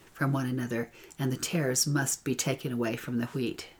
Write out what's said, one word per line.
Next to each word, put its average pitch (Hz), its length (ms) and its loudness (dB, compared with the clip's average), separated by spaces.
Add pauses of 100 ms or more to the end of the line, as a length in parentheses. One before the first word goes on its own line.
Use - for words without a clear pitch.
(140)
from 135 180 2
one 135 160 2
another, 120 420 0 (300)
and 131 120 2
the 127 60 0
tares 135 480 2
must 143 380 0
be 139 100 2
taken 131 380 -2
away 120 240 0
from 123 220 -4
the 117 100 0
wheat. - 400 -4 (120)